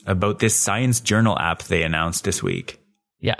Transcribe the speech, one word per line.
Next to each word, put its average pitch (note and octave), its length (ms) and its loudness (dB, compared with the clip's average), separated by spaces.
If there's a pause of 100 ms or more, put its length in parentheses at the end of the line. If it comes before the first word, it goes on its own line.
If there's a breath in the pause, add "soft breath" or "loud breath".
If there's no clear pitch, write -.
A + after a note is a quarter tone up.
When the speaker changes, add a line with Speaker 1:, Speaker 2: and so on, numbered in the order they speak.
Speaker 1:
about G2 320 0
this A2+ 180 2
science A#2 440 2
journal G#2+ 380 2
app E2+ 260 -2
they E2+ 180 0
announced E2 420 -2
this - 180 -2
week. - 360 -6 (420)
Speaker 2:
Yeah. - 200 -2